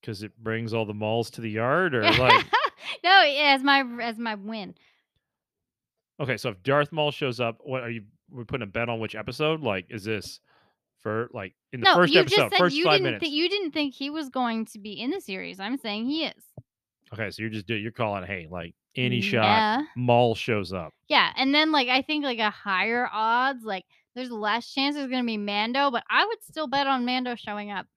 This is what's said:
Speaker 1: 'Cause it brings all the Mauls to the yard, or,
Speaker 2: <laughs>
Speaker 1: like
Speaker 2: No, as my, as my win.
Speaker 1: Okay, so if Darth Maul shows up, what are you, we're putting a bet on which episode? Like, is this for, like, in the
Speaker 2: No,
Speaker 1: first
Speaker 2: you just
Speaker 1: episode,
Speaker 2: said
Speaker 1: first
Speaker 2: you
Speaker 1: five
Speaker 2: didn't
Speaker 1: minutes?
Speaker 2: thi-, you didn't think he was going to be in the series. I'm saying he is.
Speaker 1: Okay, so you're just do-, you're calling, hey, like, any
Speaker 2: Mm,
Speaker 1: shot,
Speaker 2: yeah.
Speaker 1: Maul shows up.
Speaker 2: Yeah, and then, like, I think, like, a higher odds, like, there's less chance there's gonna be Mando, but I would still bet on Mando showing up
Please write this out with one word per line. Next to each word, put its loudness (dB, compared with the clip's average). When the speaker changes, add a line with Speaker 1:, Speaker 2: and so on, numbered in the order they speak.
Speaker 1:
'Cause -10
it -14
brings -4
all 0
the -8
Mauls -2
to -14
the -6
yard, 0
or, 2
Speaker 2:
<laughs> 4
Speaker 1:
like 6
Speaker 2:
No, 10
as 4
my, 6
as -4
my -4
win. -10
Speaker 1:
Okay, -2
so -4
if -10
Darth 2
Maul 0
shows -4
up, -2
what -6
are -8
you, -8
we're -14
putting -6
a -10
bet -2
on -4
which -6
episode? -2
Like, -2
is -10
this -6
for, -4
like, -10
in -6
the 0
Speaker 2:
No, 6
Speaker 1:
first 6
Speaker 2:
you 8
just 0
Speaker 1:
episode, 4
Speaker 2:
said 0
Speaker 1:
first 4
Speaker 2:
you 0
Speaker 1:
five 6
Speaker 2:
didn't 4
Speaker 1:
minutes? -2
Speaker 2:
thi-, -4
you 0
didn't -4
think -4
he -8
was -8
going -2
to -20
be -14
in -6
the -4
series. -10
I'm -6
saying -4
he -2
is. -10
Speaker 1:
Okay, -6
so -12
you're -4
just -8
do-, -2
you're -6
calling, -4
hey, -8
like, -10
any 0
Speaker 2:
Mm, -2
Speaker 1:
shot, 2
Speaker 2:
yeah. 4
Speaker 1:
Maul 4
shows -2
up. -8
Speaker 2:
Yeah, 4
and 2
then, 4
like, 2
I 2
think, -4
like, -2
a 2
higher -2
odds, 0
like, -6
there's -8
less -4
chance 0
there's -6
gonna 0
be -2
Mando, 0
but -2
I 4
would -6
still -8
bet 0
on 0
Mando -2
showing -10
up -8